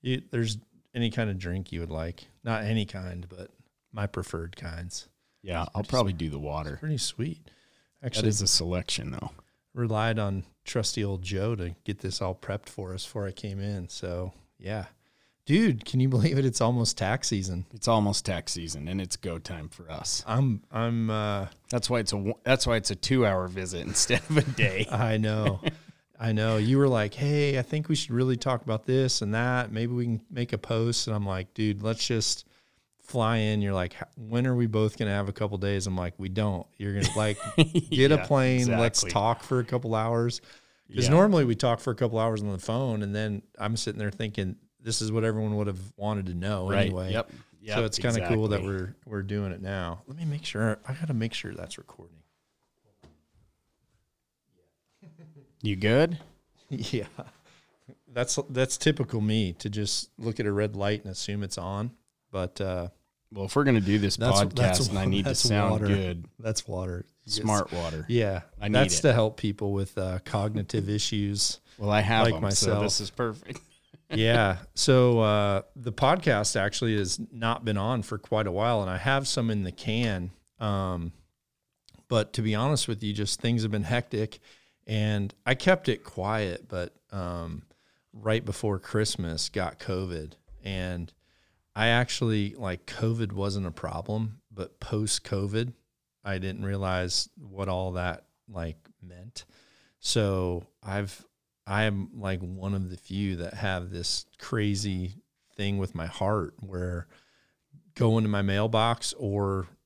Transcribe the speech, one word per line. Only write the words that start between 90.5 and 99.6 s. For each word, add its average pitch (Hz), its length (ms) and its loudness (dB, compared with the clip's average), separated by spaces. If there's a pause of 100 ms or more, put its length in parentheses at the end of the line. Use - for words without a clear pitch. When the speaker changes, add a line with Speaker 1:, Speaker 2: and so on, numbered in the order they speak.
Speaker 1:
and 90 480 -6 (640)
I 110 120 4
actually, 117 680 2
like, 95 320 -6
covid 113 460 -2
wasn't 98 340 -2
a 87 60 -6
problem, 107 720 -6 (100)
but 98 280 -12
post-covid, 107 920 -2 (500)
I 98 140 -4
didn't 95 280 -6
realize 92 640 -2 (100)
what 98 280 -8
all 92 260 -2
that, 90 320 -4 (220)
like, 82 300 -8 (240)
meant. 90 440 -18 (540)